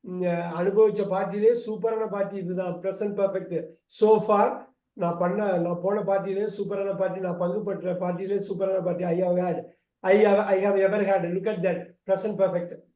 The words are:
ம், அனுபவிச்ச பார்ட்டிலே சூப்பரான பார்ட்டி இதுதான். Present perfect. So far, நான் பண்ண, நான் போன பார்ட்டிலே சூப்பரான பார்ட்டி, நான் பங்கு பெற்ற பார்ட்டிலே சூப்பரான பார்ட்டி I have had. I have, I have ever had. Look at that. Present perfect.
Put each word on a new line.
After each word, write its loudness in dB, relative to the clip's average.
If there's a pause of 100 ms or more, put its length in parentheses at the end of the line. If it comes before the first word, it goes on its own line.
ம், -6 (300)
அனுபவிச்ச 4
பார்ட்டிலே 2
சூப்பரான -4
பார்ட்டி -4
இதுதான். -4
Present -4
perfect. -2 (420)
So 4 (100)
far, 4 (500)
நான் -2
பண்ண, 0 (180)
நான் -2
போன 0
பார்ட்டிலே 0
சூப்பரான -4
பார்ட்டி, -4
நான் -4
பங்கு -2
பெற்ற -4
பார்ட்டிலே -2
சூப்பரான -2
பார்ட்டி -2
I 0
have 2
had. -2 (460)
I 6
have, 6
I 2
have 2
ever 2
had. 2
Look -2
at -4
that. 0 (240)
Present 0
perfect. 0 (240)